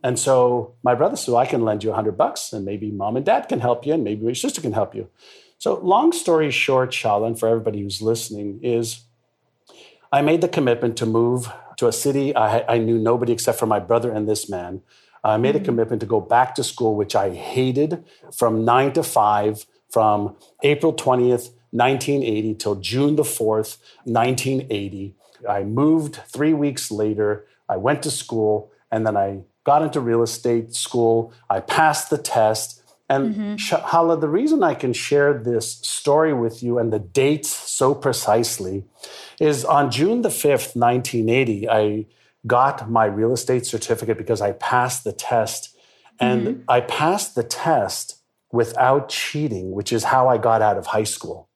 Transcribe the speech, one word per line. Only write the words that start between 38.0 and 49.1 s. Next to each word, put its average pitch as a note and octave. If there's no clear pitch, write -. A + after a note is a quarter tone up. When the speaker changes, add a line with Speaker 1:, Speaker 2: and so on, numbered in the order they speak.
Speaker 1:
is D3
on C#3+
June F#3
the G#3+
fifth, C3+
nineteen A#2+
eighty, A#2
I G#2+
got B2
my A2+
real G#2+
estate B2+
certificate A2+
because A2
I G2+
passed B2
the G2+
test. -
And B2
Speaker 2:
Mm-hmm. -
Speaker 1:
I B2
passed F3
the A#2+
test -
without C3
cheating, G2+